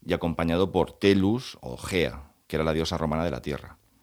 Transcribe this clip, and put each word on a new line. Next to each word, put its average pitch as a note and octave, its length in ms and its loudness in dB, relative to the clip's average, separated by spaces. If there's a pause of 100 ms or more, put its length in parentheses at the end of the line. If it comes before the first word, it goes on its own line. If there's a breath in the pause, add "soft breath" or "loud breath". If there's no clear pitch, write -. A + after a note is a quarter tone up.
y E2+ 80 -2
acompañado E2+ 580 0
por E2+ 200 2
Telus G2+ 680 2
o B1 140 -10
Gea, C#2+ 560 -2 (160)
que - 80 -4
era D#2 80 0
la D#2+ 100 2
diosa D#2+ 260 -2
romana D#2+ 260 -2
de E2+ 60 -2
la B1+ 100 -6
tierra. - 360 -10 (260)